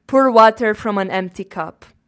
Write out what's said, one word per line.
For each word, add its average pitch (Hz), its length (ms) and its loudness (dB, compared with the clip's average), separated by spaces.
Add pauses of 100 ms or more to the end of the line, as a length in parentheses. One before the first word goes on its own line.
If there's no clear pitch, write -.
pour 262 240 2
water 220 420 4
from 208 240 -6
an 190 140 -4
empty 190 320 -8
cup. - 420 -14 (220)